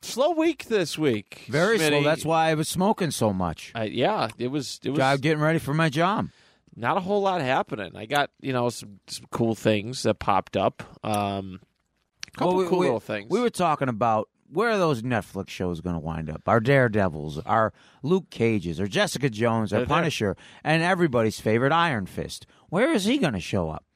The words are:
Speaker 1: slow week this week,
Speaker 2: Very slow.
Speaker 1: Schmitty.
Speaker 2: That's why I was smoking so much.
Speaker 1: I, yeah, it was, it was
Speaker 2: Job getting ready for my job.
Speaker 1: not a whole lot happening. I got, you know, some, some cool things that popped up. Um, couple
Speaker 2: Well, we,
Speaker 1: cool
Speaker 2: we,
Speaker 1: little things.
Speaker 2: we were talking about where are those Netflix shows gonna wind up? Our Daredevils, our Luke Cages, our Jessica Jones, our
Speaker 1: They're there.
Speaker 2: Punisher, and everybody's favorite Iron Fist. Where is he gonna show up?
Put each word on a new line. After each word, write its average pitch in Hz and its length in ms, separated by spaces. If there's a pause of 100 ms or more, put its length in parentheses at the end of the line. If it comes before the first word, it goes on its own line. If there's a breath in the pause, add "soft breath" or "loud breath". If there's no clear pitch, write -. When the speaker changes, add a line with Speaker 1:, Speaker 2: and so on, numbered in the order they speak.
Speaker 1:
slow 277 300
week 320 340
this 196 320
week, 127 520
Speaker 2:
Very 190 280
slow. 160 120
Speaker 1:
Schmitty. 147 140
Speaker 2:
That's 156 220
why 160 240
I 160 60
was 156 120
smoking 185 440
so 107 220
much. 87 420
Speaker 1:
I, 113 100
yeah, 131 520
it 120 100
was, 135 360
it 117 80
was 139 60
Speaker 2:
Job 135 240
getting 151 200
ready 156 180
for 135 140
my 160 160
job. 165 400 (460 soft breath)
Speaker 1:
not 127 220
a - 40
whole 196 200
lot 190 200
happening. 127 540
I 101 100
got, 135 260 (100)
you 135 120
know, 120 160
some, 104 380
some - 240
cool 117 240
things 110 480
that 104 120
popped - 420
up. 98 260 (200)
Um, 98 560 (760)
couple 180 200
Speaker 2:
Well, 185 80
we, 175 60
Speaker 1:
cool 180 100
Speaker 2:
we, 180 60
Speaker 1:
little 117 140
things. 107 300
Speaker 2:
we 185 120
were 240 80
talking 147 400
about 110 400 (220)
where 202 180
are 220 80
those 156 240
Netflix 107 480
shows 87 320
gonna 87 180
wind 80 300
up? 78 180
Our 113 140
Daredevils, 101 760
our 107 340 (280 soft breath)
Luke 170 280
Cages, 90 500
our 101 80
Jessica 143 420
Jones, 113 440
our 107 60
Speaker 1:
They're 123 80
there. 151 100
Speaker 2:
Punisher, 135 400 (260 loud breath)
and 160 180
everybody's 160 600
favorite 120 320
Iron 160 320
Fist. - 400 (240 soft breath)
Where 233 240
is 202 120
he 247 120
gonna 139 240
show 85 280
up? 76 140 (120)